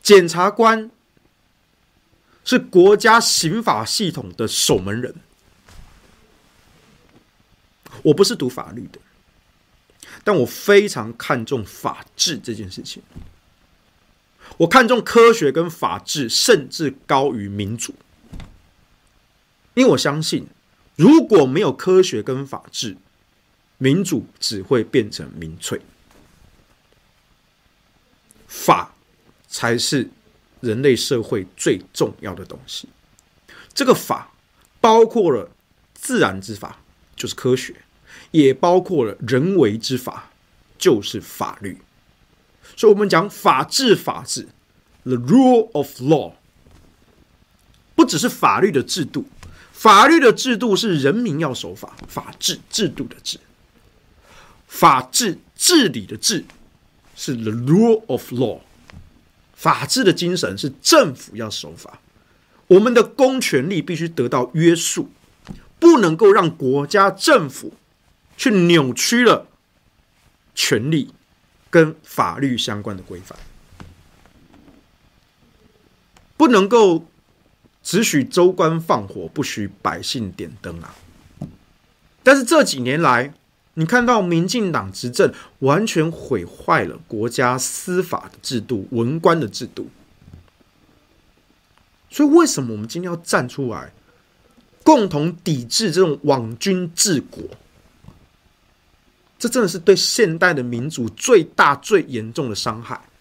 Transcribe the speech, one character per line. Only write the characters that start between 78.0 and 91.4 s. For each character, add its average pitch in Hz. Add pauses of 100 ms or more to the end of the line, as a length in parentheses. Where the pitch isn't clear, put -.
许 143
州 180
官 165
放 120
火， 90
不 139
许 101 (140)
百 87
姓 104
点 82
灯 85
啊。 - (1300)
但 269
是 277
这 285
几 139
年 127
来， 135 (440)
你 160
看 240
到 233
民 175
进 196
党 101
执 123
政 131 (260)
完 151
全 165
毁 104
坏 -
了 -
国 113
家 127
司 -
法 -
的 -
制 123
度、 101
文 120
官 165
的 123
制 -
度。 - (2250)